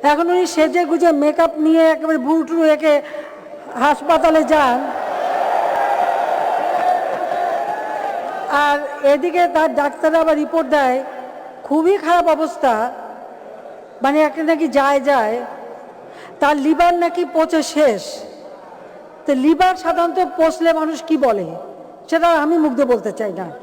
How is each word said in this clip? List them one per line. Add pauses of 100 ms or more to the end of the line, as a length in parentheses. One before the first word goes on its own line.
এখন
উনি (100)
সেজে
গুজে (140)
মেকআপ (120)
নিয়ে (100)
একেবারে
ভুরুটুরু (100)
এঁকে (880)
হাসপাতালে (100)
যান, (3750)
আর (360)
এদিকে (120)
তার (120)
ডাক্তাররা
আবার
রিপোর্ট (100)
দেয় (680)
খুবই (100)
খারাপ (100)
অবস্থা, (1300)
মানে (100)
একটা (100)
নাকি (100)
যায় (100)
যায়, (1040)
তার (100)
লিভার (100)
নাকি (120)
পচে (120)
শেষ। (1200)
তো (140)
লিভার
সাধারণত (200)
পচলে
মানুষ (100)
কি
বলে (640)
সেটা (160)
আমি
মুখ
দিয়ে
বলতে
চাই
না (160)